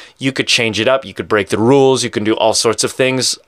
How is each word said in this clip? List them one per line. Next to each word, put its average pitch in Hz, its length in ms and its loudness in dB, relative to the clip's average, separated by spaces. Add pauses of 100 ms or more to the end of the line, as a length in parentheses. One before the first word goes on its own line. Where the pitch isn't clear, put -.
(200)
you 135 120 -4
could 135 160 -4
change 110 320 0
it 110 80 0
up. 131 160 2
You 95 100 -16
could 87 140 -10
break 104 220 0
the 107 80 -2
rules. 131 460 4
You 117 80 -6
can 107 120 -4
do 107 120 0
all 110 180 2
sorts 110 300 0
of 120 80 -4
things. 131 560 -2